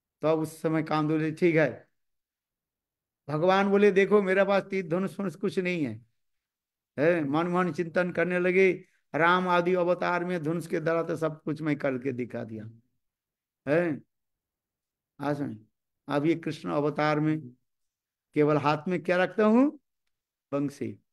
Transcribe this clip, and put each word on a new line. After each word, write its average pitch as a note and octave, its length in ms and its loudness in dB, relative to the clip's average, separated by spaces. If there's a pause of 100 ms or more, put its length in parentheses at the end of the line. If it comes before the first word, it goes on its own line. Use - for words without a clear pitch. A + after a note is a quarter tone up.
(220)
तो D3+ 100 2
उस D#3+ 300 -4
समय D#3+ 200 -2
कामदेव D#3 360 0
बोले, D#3 140 -4
"ठीक E3 240 2
है।" C#3+ 320 0 (1400)
भगवान F#3 420 2
बोले, G3+ 200 6
देखो, G3 320 4
मेरे F#3+ 220 2
पास F#3+ 180 2
तीर F#3+ 260 -6
धनुष F#3 320 -4
वनुष F#3+ 140 -6
कुछ G3 240 -4
नहीं F3+ 280 -2
है, A2+ 200 -10 (920)
हैं? D#3+ 260 2
मन D3+ 220 0
मन F3+ 260 0
चिंतन F3 400 -2
करने F3 260 0
लगे, F3+ 340 4 (420)
"राम F3+ 340 4
आदि F3 260 4
अवतार F3 500 0
में F3+ 180 -4
धनुष D#3+ 240 -4
के F3 140 -4
द्वारा E3 220 0
तो E3 140 -4
सब D#3 260 -4
कुछ D3+ 200 -6
मैं D3 160 -2
करके C3 340 -2
दिखा A#2+ 320 -8
दिया, A2 260 -12 (960)
हैं?" D3+ 360 0 (1200)
आज C#3+ 200 -4
में, A#2 260 -10 (420)
अब C#3+ 180 0
ये E3 80 4
कृष्ण E3 360 -8
अवतार D3+ 500 0
में D#3 200 0 (920)
केवल D3+ 220 4
हाथ D3+ 320 0
में F3 140 -2
क्या F3+ 140 0
रखता F#3 280 2
हूं? A#3+ 260 6 (800)
बंसी। C#3 460 -6 (140)